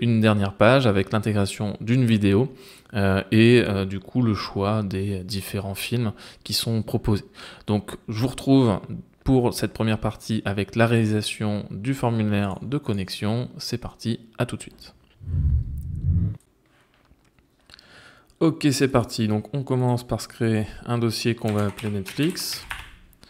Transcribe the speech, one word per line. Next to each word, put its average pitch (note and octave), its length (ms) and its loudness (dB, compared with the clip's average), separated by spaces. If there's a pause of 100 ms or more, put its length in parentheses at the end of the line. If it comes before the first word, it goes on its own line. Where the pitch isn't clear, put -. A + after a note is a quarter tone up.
une A#2 180 2
dernière G2+ 320 2
page B2+ 320 6
avec G2 260 2
l'intégration G#2 680 -2
d'une B2 240 2
vidéo, G#2 480 4 (400)
euh, G2 380 2
et, A2+ 340 8
euh, G2 200 0
du F#2+ 140 -6
coup, - 220 -2
le A2+ 140 2
choix G#2 480 -2
des G2 400 -4
différents G2 500 -6
films A#2 380 -2 (320)
qui - 100 -6
sont A2+ 300 -2
proposés. G#2+ 420 0 (400)
Donc, G#2 320 -2 (100)
je A2 120 -6
vous B2+ 80 0
retrouve C3 520 4 (440)
pour B2 300 2
cette - 200 -4
première A2 260 0
partie A2 460 -4
avec G2 300 -4
la A2+ 100 4
réalisation G#2+ 880 0
du G#2+ 240 -4
formulaire G#2+ 680 0
de C3 160 -4
connexion. G#2+ 800 -4
C'est - 220 -6
parti, - 400 -8 (180)
à B2 80 -2
tout - 120 -6
de - 40 -16
suite. - 320 -20 (3500)
Ok, D#3+ 320 2
c'est C3+ 160 2
parti. A#2+ 400 0
Donc, G#2+ 260 -2
on C#3+ 100 -4
commence B2+ 440 0
par A2+ 140 -4
se - 60 -14
créer A2 380 0 (200)
un A#2+ 120 -2
dossier A#2 380 0
qu'on A2+ 160 -4
va G#2 140 2
appeler G#2 240 -6
Netflix. G#2 760 -4 (640)